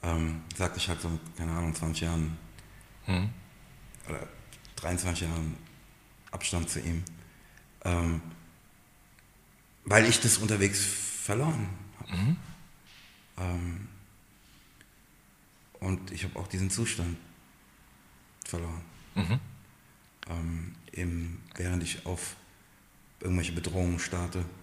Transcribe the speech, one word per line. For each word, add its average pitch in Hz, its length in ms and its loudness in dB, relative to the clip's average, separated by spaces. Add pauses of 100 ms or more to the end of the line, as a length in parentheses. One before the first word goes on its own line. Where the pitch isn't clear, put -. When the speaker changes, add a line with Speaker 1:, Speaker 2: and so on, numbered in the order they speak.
Speaker 1:
Ähm, 80 380 2 (160)
sagte 90 220 0
ich - 100 2
halt 82 120 -2
so 85 80 0
mit, 82 120 0 (160)
keine 82 140 0
Ahnung, 82 240 2
zwanzig 80 280 0
Jahren 80 340 2 (720)
Speaker 2:
Mhm. 92 220 2 (760)
Speaker 1:
oder 76 200 -6 (480)
dreiundzwanzig 87 520 0
Jahren 80 280 0 (760)
Abstand 85 380 0
zu 78 100 -2
ihm. 82 240 0 (800)
Ähm, 85 380 4 (1600)
weil 107 200 10
ich 113 140 8
das 110 180 6
unterwegs 101 420 4 (440)
verloren 117 440 2 (320)
hab. - 120 -8
Speaker 2:
Mhm. 107 260 4 (1000)
Speaker 1:
Ähm, 87 500 -2 (1900)
und 92 320 -2
ich 85 120 -6
hab 90 120 -4
auch 95 120 -4
diesen 95 220 2
Zustand 90 480 0 (1300)
verloren. 85 360 -4 (340)
Speaker 2:
Mhm. 101 240 4 (920)
Speaker 1:
Ähm, 82 460 -2 (180)
eben 85 500 -2 (120)
während 90 280 0
ich - 220 -6
auf - 300 -4 (840)
irgendwelche 90 320 2
Bedrohungen 85 480 2
starte 87 460 -2 (180)